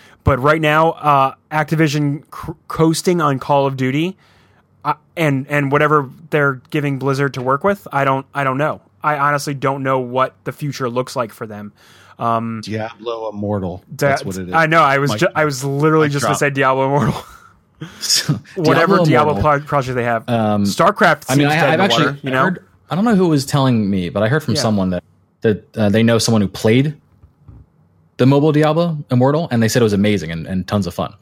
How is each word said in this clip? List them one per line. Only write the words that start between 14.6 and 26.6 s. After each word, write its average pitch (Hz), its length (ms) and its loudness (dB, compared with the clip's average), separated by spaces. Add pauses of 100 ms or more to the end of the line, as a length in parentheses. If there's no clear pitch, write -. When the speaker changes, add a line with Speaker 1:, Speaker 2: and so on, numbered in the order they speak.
Speaker 1:
know. 160 160 4
I 139 160 2
was 139 120 0
Speaker 2:
Mic, 110 80 -4
Speaker 1:
ju-, 175 160 2
I 156 80 0
was 139 220 -4
literally 151 420 2
Speaker 2:
mic 143 60 -2
Speaker 1:
just 139 100 -2
gonna 107 100 0
Speaker 2:
drop. 98 60 -4
Speaker 1:
say 143 100 2
Diablo 135 360 0
Immortal. 143 440 0
<laughs> - 40 -20 (680)
Speaker 3:
So, - 320 -2 (240)
Speaker 1:
Whatever 165 400 2
Speaker 3:
Diablo 175 80 4
Speaker 1:
Diablo 151 320 4
Speaker 3:
Immortal, 147 240 2
Speaker 1:
pro-, 147 40 -14
project 131 300 -2
they 120 80 0
have. 117 240 -2
Speaker 3:
um, 107 380 0
Speaker 1:
StarCraft 165 640 2
Speaker 3:
I 131 80 2
mean, 143 120 4
Speaker 1:
seems 151 40 2
Speaker 3:
I, 160 80 2
Speaker 1:
dead - 20 2
in 139 60 2
Speaker 3:
I've - 80 2
Speaker 1:
the 190 80 2
Speaker 3:
actually - 220 2
Speaker 1:
water, 143 160 -6
you 139 80 -6
know? 131 120 2
Speaker 3:
heard, 180 240 -2 (220)
I 143 60 -4
don't 196 100 0
know 233 100 4
who 180 140 4
was 139 160 2
telling 127 440 2
me, 92 200 -2
but 101 120 -2
I 110 60 2
heard 151 160 0
from 101 120 -2
Speaker 1:
Yeah. - 60 -4
Speaker 3:
someone 101 280 0
that, 90 140 -4 (400)
that, 107 340 -2
uh, 107 100 2
they 110 160 2
know 117 140 4
someone 110 240 2
who 95 80 -2
played 131 440 2 (1200)